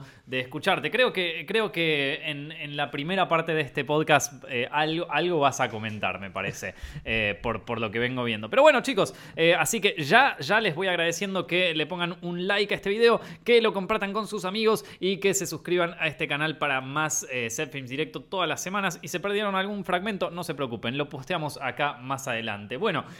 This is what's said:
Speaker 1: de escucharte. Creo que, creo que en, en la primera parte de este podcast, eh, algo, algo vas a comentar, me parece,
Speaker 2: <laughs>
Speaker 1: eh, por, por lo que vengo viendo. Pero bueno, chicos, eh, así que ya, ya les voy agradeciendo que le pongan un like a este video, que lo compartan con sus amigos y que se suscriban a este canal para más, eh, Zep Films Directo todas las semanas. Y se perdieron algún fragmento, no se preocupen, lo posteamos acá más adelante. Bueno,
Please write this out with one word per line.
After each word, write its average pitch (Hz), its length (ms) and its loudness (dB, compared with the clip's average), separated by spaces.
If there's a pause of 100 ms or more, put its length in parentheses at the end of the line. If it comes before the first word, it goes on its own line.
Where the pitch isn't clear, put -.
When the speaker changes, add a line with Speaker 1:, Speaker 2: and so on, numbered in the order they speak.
(260)
Speaker 1:
de 131 160 -4
escucharte. 147 500 -2
Creo 233 200 4
que, 170 340 -4
creo 208 260 0
que 147 520 0
en, 151 300 -6
en 147 240 -10
la 143 120 -2
primera 170 380 0
parte 165 260 2
de 156 80 2
este 139 220 -4
podcast, 147 640 2
eh, 127 220 0
algo, 156 380 0
algo 165 300 0
vas 139 200 4
a 127 100 2
comentar, 107 500 -4
me 98 100 -10
parece, 98 440 -6 (160)
Speaker 2:
<laughs> - 160 -14
Speaker 1:
eh, 110 360 0
por, 110 240 -2
por 117 140 -4
lo 110 120 -2
que 113 80 -2
vengo 123 240 -2
viendo. 110 260 -4
Pero - 120 4
bueno, 294 200 8
chicos, 196 320 0 (220)
eh, 165 200 6
así 165 260 0
que 185 200 2
ya, 220 380 6
ya 180 220 2
les 190 140 0
voy 190 120 -2
agradeciendo 175 600 0
que 175 260 2
le 156 120 0
pongan 175 360 -4
un 175 260 -4
like 202 260 2
a 185 40 0
este - 120 -4
video, 226 300 6 (240)
que 233 180 8
lo 214 120 4
compartan 196 400 -2
con 214 140 -2
sus 190 180 -6
amigos 214 400 2 (140)
y 185 180 0
que 196 160 4
se 160 140 -2
suscriban 170 520 0
a 165 80 2
este 151 200 -2
canal 151 300 0
para 139 240 0
más, 147 500 -2
eh, 120 180 -2
Zep 151 220 -4
Films 135 180 -10
Directo 143 320 -4
todas 180 260 -2
las 147 140 -2
semanas. 190 400 -2
Y 160 60 -12
se 175 120 -4
perdieron 202 360 0
algún 196 280 -2
fragmento, 185 480 -2
no 170 120 -6
se 165 100 -4
preocupen, 127 440 -4
lo 147 120 -2
posteamos 151 520 -4
acá 139 320 0
más 131 340 -6
adelante. 113 500 -4
Bueno, 165 260 0 (160)